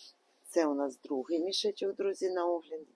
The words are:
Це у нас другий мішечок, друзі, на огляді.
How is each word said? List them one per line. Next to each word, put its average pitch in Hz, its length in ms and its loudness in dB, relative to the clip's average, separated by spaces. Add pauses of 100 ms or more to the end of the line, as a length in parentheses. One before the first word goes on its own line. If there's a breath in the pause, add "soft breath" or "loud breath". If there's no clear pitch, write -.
(540 loud breath)
Це 165 120 6
у 147 80 4
нас 139 260 0
другий 147 400 0
мішечок, 196 560 0
друзі, 190 340 0
на 180 160 0
огляді. 160 500 -2